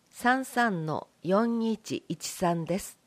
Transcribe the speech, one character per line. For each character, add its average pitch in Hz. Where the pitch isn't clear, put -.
三 262
三 208
の 147
四 226
一 -
一 -
三 170
で 170
す。 -